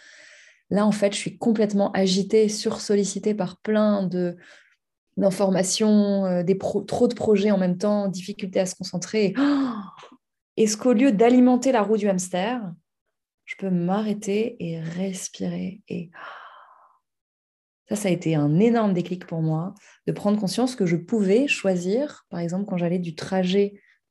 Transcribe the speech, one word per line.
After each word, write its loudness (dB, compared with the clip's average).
là, 2
en 4
fait, 2
je -6
suis -8
complètement 2
agitée, 2
sursollicitée -2
par -6
plein 2
de, -2
d'informations, 2
euh, 0
des 2
pro-, -4
trop 2
de 0
projets 2
en 2
même 0
temps, 0
difficulté -6
à 2
se -8
concentrer. -2
Oh ! 2
Est-ce 2
qu'au 2
lieu 4
d'alimenter 4
la 4
roue 2
du 0
hamster, -4
je -16
peux -6
m'arrêter -2
et -8
respirer -8
et -10
ça, -4
ça -2
a 2
été -2
un 2
énorme 4
déclic -4
pour -6
moi, -2
de 0
prendre 0
conscience -2
que 0
je 0
pouvais 2
choisir, -2
par -8
exemple, -4
quand -4
j'allais 0
du -6
trajet 0